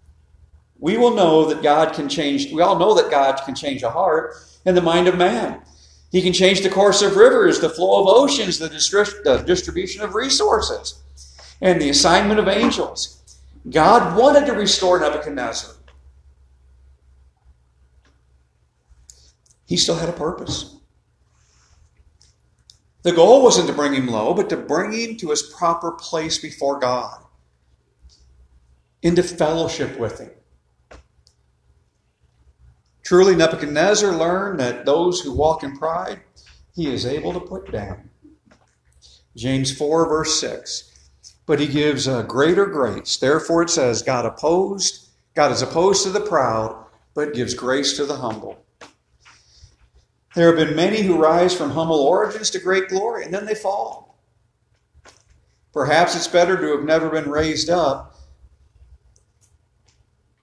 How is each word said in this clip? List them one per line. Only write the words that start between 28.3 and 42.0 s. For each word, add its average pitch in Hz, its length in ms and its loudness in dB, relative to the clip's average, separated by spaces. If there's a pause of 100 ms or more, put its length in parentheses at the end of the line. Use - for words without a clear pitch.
into 175 220 2
fellowship 160 760 -4
with 110 220 -6
him. - 140 -18 (2750)
Truly, 185 300 6
Nebuchadnezzar 165 800 2
learned 175 480 -2
that 123 260 -4
those 170 340 2
who 139 120 -8
walk 156 300 0
in 139 140 -12
pride, 160 440 -8 (540)
he 156 180 -4
is 113 120 -6
able 151 280 -6
to 180 80 -8
put 190 300 -14
down. 101 400 -12 (1300)
James 131 360 -2
four, 160 360 0
verse 156 320 -2
six. - 480 -10 (560)
But 151 140 0
he 147 80 0
gives 143 400 0